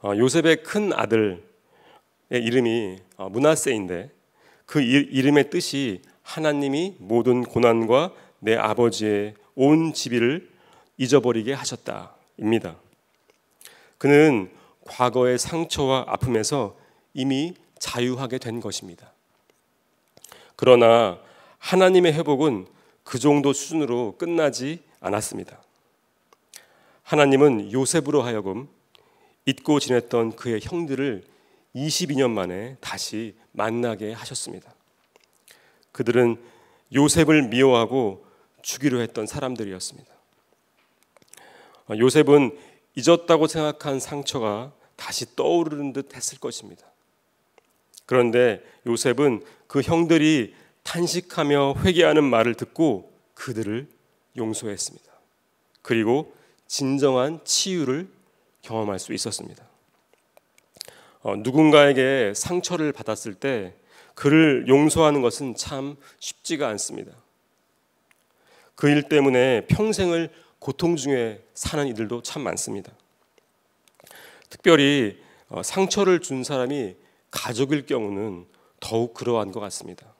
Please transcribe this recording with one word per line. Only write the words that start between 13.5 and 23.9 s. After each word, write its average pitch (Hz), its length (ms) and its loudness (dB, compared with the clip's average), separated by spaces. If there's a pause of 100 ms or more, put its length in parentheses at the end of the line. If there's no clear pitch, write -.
그는 143 520 6 (360)
과거의 123 520 0
상처와 143 680 -2
아픔에서 113 680 -4 (360)
이미 139 400 -4 (260)
자유하게 123 580 -6
된 117 240 -10
것입니다. 95 500 -14 (1400)
그러나 117 640 6 (380)
하나님의 185 560 4
회복은 143 520 0 (380)
그 - 160 -10
정도 143 320 2
수준으로 123 680 -4